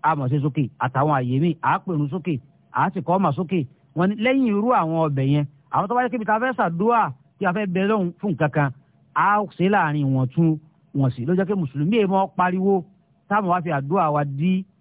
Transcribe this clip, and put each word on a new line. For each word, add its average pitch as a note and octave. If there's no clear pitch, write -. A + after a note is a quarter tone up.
a D#3
mọ̀ C#3
ṣe C#3+
sókè, C#3+
àtàwọn C3
àyè B2+
míì, E3
a D#3
pèrún D3+
sókè, E3
a D3
sì -
kọ́ D#3+
ọmọ F#3+
sókè. E3+
Wọ́n F3
ní G#3
lẹ́yìn B3+
irú G#3
àwọn E3
ọbẹ̀ C#3+
yẹn, D3
àwọn F3
tó A#3
bá B3
yẹ B3
kébi A3+
tá G#3+
a A3
fẹ́ B3+
ṣàdúrà, G#3
tí -
a F3+
fẹ́ G#3+
bẹ F#3
Ọlọ́run G3+
fún G#3
nǹkan D3+
kan, D3
a D#3
ṣe F3
láàrin D3+
wọn C3
tún D#3+
wọn C3+
sí. B2
Ló D#3+
jẹ́ F#3+
kí G3+
Mùsùlùmí E3
ẹ̀ G#3
mọ́ F#3+
pariwo, F#3
táwọn G3+
wá F3
fi D#3+
àdúrà D3+
wa D3
dí E3+